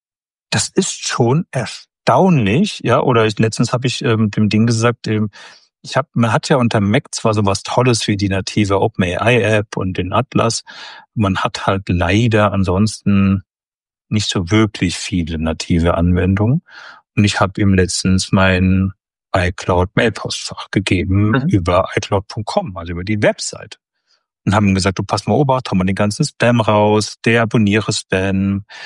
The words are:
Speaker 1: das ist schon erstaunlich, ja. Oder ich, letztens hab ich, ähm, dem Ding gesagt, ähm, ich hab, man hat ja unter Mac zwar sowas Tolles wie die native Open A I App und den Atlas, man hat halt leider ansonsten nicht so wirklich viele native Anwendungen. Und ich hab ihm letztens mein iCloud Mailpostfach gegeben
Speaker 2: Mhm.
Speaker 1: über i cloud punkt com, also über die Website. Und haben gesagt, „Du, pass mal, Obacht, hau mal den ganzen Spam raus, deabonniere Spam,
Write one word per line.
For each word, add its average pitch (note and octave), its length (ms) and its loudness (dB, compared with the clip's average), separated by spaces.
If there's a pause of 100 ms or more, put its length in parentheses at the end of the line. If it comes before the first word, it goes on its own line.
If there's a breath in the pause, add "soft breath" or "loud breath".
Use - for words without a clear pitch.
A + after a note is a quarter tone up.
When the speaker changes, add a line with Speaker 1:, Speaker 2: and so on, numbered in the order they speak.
(480)
Speaker 1:
das - 220 -4
ist - 360 -4
schon C3 440 0
erstaunlich, C3 1300 0
ja. A2+ 180 2
Oder A#2 260 2
ich, G#2+ 120 -2
letztens A2+ 360 0
hab B2 100 -2
ich, - 180 -4
ähm, A2 280 0
dem G#2+ 180 2
Ding G#2+ 180 2
gesagt, A#2 420 0
ähm, G#2+ 200 0 (540 loud breath)
ich - 160 -6
hab, C3 160 -2
man A#2 180 2
hat C#3+ 160 0
ja D3 80 4
unter A#2 240 2
Mac G#2+ 340 0
zwar A2 200 0
sowas G2 300 0
Tolles B2 420 0
wie G#2 100 0
die G2 140 -2
native F#2+ 500 -2
Open G#2 240 -2
A F2+ 260 0
I A#2+ 120 4
App G#2+ 340 0
und F#2+ 220 -4
den F2+ 160 -4
Atlas, A2+ 480 -2 (520 loud breath)
man G2 240 0
hat - 280 -6
halt G2 220 -2
leider G#2 640 2
ansonsten G2 920 0 (640)
nicht G#2+ 220 -2
so F2 200 -4
wirklich G#2 460 2
viele E2 420 -4
native E2 560 0
Anwendungen. F#2+ 680 2 (540 loud breath)
Und G#2 80 4
ich - 160 0
hab G2+ 180 -2
ihm G2 160 4
letztens F#2 580 0
mein F#2+ 600 2 (420)
iCloud F2+ 640 -2
Mailpostfach - 760 -4
gegeben G2 600 0
Speaker 2:
Mhm. B2+ 180 0
Speaker 1:
über F#2 480 2
i A2 40 -4
cloud G2 280 -4
punkt - 180 -10
com, C#3 300 -4
also F2 160 -8
über F2 100 -6
die G#2+ 200 -4
Website. - 560 -4 (640)
Und G2 100 0
haben G2+ 200 2
gesagt, F#2+ 240 -2
„Du, G#2 40 -4
pass - 240 -6
mal, G#2 80 0
Obacht, C3 360 0
hau - 40 -2
mal F#2 100 0
den F#2+ 100 -2
ganzen G#2 300 -2
Spam A#2+ 360 0
raus, G#2+ 640 2
deabonniere A2 680 2
Spam, G2 720 -2 (220 loud breath)